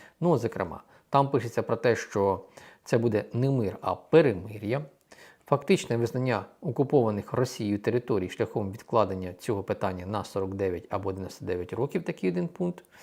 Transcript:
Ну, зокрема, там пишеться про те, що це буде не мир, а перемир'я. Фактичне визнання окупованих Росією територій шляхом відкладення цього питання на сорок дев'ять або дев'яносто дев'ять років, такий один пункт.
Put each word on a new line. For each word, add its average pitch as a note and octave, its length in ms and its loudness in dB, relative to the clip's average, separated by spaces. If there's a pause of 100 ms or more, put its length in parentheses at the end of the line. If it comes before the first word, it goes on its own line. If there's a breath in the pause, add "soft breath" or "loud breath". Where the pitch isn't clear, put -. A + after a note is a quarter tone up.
(200 loud breath)
Ну, D#3+ 180 4
зокрема, G2 440 -4 (280 soft breath)
там C#3 200 4
пишеться A#2 320 0
про A2+ 140 0
те, A#2 200 4
що G2 440 0 (440 loud breath)
це - 140 2
буде A2 340 2
не B2+ 180 2
мир, A2+ 300 0
а F#2 140 -2
перемир'я. G#2+ 880 2 (640 loud breath)
Фактичне C#3+ 500 2
визнання A#2 480 0 (160)
окупованих B2 720 2
Росією A2+ 460 0
територій G#2+ 500 0
шляхом G2+ 440 -4
відкладення F#2+ 640 0
цього G2+ 240 -2
питання F#2+ 440 -4
на G2+ 180 -4
сорок F#2+ 300 -4
дев'ять F#2+ 360 -2
або G2 220 -2
дев'яносто F#2 320 -10
дев'ять F2+ 280 -4
років, D3+ 300 -2
такий F3+ 280 -2
один F3 180 -2
пункт. F3 360 -4 (180 loud breath)